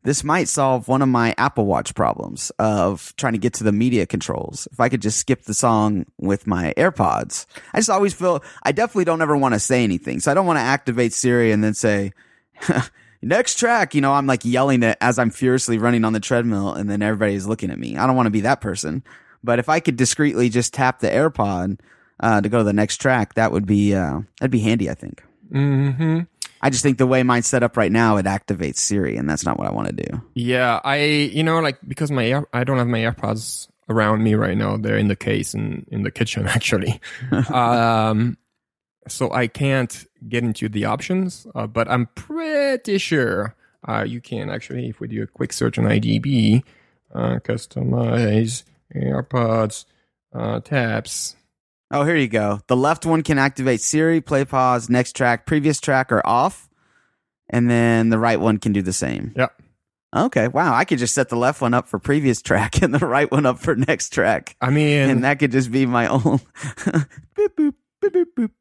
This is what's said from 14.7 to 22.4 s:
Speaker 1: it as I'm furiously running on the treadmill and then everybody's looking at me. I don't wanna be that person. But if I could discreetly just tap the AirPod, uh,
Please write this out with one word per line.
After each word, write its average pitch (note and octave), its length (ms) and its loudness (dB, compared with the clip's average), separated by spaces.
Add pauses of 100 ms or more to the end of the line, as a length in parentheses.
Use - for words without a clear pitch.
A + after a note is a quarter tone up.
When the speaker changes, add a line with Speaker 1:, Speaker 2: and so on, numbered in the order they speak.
Speaker 1:
it A2+ 200 2
as B2 180 2
I'm A#2 100 2
furiously B2 480 0
running A#2 260 2
on A2 100 0
the A2 60 0
treadmill A2 540 0
and G#2 160 -4
then G2+ 140 -2
everybody's G2+ 420 0
looking A2 240 -4
at B1 80 -8
me. A#1+ 200 -8
I A2 100 2
don't C3 80 2
wanna A#2 160 2
be G#2 100 2
that B2+ 200 2
person. F2+ 420 -6 (400)
But A#2+ 160 2
if A#2+ 100 -4
I D#3+ 120 2
could B2 160 -2
discreetly B2 520 2
just A#2 240 0
tap B2+ 260 0
the A#2 100 0
AirPod, G2+ 720 -2 (400)
uh, A2 220 2